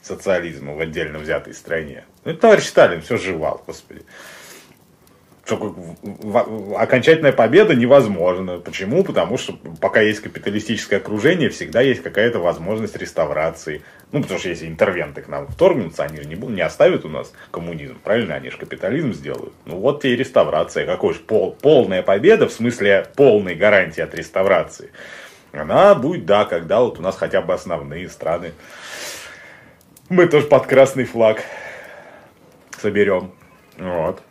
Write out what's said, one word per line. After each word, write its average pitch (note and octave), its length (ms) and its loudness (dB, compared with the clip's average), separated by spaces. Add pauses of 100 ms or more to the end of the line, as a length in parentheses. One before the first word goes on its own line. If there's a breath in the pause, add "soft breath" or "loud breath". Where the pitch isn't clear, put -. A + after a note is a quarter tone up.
социализма E2+ 720 -6
в D2+ 60 -8
отдельно D#2+ 380 -6
взятой D#2 340 -6
стране? D2+ 520 -10 (200)
Ну, D#3+ 100 -6
товарищ G#3+ 300 6
Сталин F2 380 4
всё A#2 160 -4
жевал, F2 480 -4
господи. - 340 -18 (1400 loud breath)
Что, A2 120 -4
в-, E2+ 460 -10
в-, G#2+ 720 -4
в-, G2 80 -2
окончательная C3+ 520 4
победа C#3+ 420 4
невозможна. F#2+ 840 4
Почему? A2 460 -2
Потому G2 320 -2
что F2+ 220 -8 (200)
пока - 220 2
есть G#2+ 200 2
капиталистическое G2+ 800 -4
окружение, B2 500 0
всегда - 320 -2
есть C3+ 200 0
какая-то G2+ 360 -2
возможность F2 580 -4
реставрации. D#2+ 880 -6 (280 loud breath)
Ну, C#3+ 120 -4
потому F#2 180 -6
что F#2+ 80 -8
если E2 180 -8
интервенты E2 540 -2
к - 80 -18
нам C#2+ 180 -8
вторгнутся, A#2+ 580 0
они D#2 120 -10
же D2 120 -14
не F#2+ 80 -12
бу-, G#2 120 -10
не F#2+ 140 -4
оставят D#3 420 2
у D#2+ 60 -10
нас C2+ 200 -10 (200 loud breath)
коммунизм, E2 520 -12
правильно? F#2+ 340 -2
Они C2 120 -12
же - 80 -16
капитализм B2 560 -6
сделают. C#2+ 400 -10 (140)
Ну, D#2+ 100 -10
вот G#2+ 240 -2
тебе B2+ 140 2
и - 20 -4
реставрация. E2 680 0
Какой F2 260 0
же - 80 -8
пол-, F#2+ 400 -2
полная A2+ 420 4
победа, B2+ 460 4
в - 40 -8
смысле G2+ 540 0 (100)
полной G#2+ 380 4
гарантии F#2 460 2
от E2 140 -6
реставрации? E2+ 760 -2 (600 loud breath)
Она B2 440 4
будет, B2 300 -4
да, G2+ 180 4
когда F2 360 -2
вот F2 200 0
у - 20 -12
нас F#2 140 -4
хотя F2 260 -2
бы F2 100 -4
основные E2+ 560 -8
страны. E2+ 440 -6 (1600 loud breath)
Мы F3 200 4
тоже D3 180 4
под - 220 4
красный C3 340 6
флаг A2+ 400 2 (1400 loud breath)
соберём. G2 520 0 (440)
Вот. F2+ 540 -4